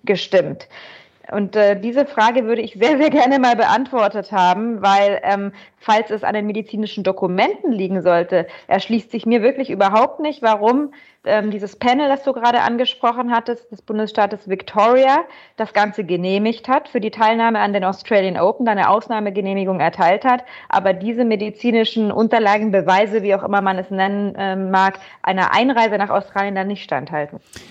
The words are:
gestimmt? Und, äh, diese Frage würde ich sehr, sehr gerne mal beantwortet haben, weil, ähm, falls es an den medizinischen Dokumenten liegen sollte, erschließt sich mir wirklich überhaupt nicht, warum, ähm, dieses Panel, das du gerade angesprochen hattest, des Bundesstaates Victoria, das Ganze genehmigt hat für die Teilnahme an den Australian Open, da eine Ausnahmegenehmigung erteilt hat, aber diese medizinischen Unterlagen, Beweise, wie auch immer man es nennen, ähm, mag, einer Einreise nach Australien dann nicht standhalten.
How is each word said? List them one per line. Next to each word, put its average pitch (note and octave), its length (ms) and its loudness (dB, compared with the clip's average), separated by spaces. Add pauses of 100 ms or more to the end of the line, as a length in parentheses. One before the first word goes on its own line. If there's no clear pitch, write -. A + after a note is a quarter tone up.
gestimmt? F3+ 640 -2 (640)
Und, G3+ 260 -4
äh, G3+ 240 4
diese A#3+ 240 0
Frage A#3+ 400 2
würde A#3 180 -2
ich A3 120 -12
sehr, B3 240 2
sehr D4+ 120 4
gerne C#4 280 4
mal A#3+ 180 2
beantwortet G#3+ 760 0
haben, G3 500 0
weil, G3+ 400 2
ähm, G3 300 -2 (260)
falls A3 320 0
es G#3 140 -6
an - 100 -2
den G#3 120 -4
medizinischen G#3+ 580 -6
Dokumenten F#3+ 680 -2
liegen F#3+ 300 -4
sollte, F3 440 2 (200)
erschließt G3+ 440 -2
sich A3+ 140 -6
mir A3+ 160 2
wirklich C4+ 300 0
überhaupt G#3+ 500 2
nicht, D4+ 220 -6
warum, A#3 500 2 (320)
ähm, G#3 280 0
dieses G3+ 240 -10
Panel, C4 320 0
das C4+ 160 -2
du C4+ 80 0
gerade A#3+ 300 0
angesprochen A#3+ 680 -2
hattest, A#3 400 -4
des G#3 120 -20
Bundesstaates G#3+ 680 -2
Victoria, B3 720 4 (360)
das A3 160 -6
Ganze G#3 320 0
genehmigt F#3+ 640 -2
hat C4+ 200 0
für A#3+ 120 -4
die G#3+ 120 -4
Teilnahme A3+ 480 2
an G3+ 120 0
den G3 120 0
Australian F#3+ 520 0
Open, A3 300 0
da A3 60 2
eine G3 180 2
Ausnahmegenehmigung G3 880 -2
erteilt E3+ 460 0
hat, B3 200 0 (240)
aber F#3+ 240 2
diese A3+ 320 -2
medizinischen G#3+ 840 0
Unterlagen, A3 600 2
Beweise, G3 500 2
wie G3 120 0
auch G3 100 -2
immer G3+ 180 0
man F#3+ 160 -2
es F#3+ 120 -8
nennen, G3+ 460 -2
ähm, F#3+ 360 -4
mag, F#3+ 260 2 (240)
einer F#3+ 320 0
Einreise A3+ 420 2
nach G3 140 -2
Australien G3 460 -4
dann F#3+ 100 -4
nicht G3+ 160 -8
standhalten. D3 560 -8 (320)